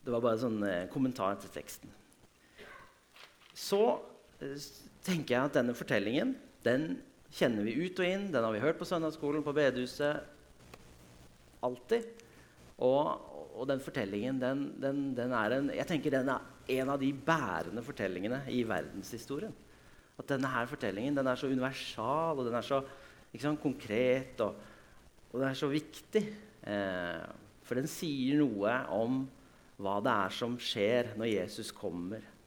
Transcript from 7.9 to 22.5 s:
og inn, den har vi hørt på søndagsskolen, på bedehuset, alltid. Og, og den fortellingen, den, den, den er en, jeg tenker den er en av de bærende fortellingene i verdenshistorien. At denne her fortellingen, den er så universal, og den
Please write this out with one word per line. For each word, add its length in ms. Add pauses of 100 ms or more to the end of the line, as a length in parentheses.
og 80
inn, 240
den 120
har 80
vi 80
hørt 200
på 80
søndagsskolen, 580
på 100
bedehuset, 680 (1400)
alltid. 460 (760)
Og, 460 (260)
og 140
den 100
fortellingen, 600
den, 240 (160)
den, 340
den 160
er 240
en, 160
jeg 160
tenker 240
den 220
er 80 (380)
en 100
av 100
de 140
bærende 720
fortellingene 560 (100)
i 160
verdenshistorien. 840 (680)
At 100
denne 220
her 180
fortellingen, 460
den 120
er 120
så 80
universal, 880
og 80
den 140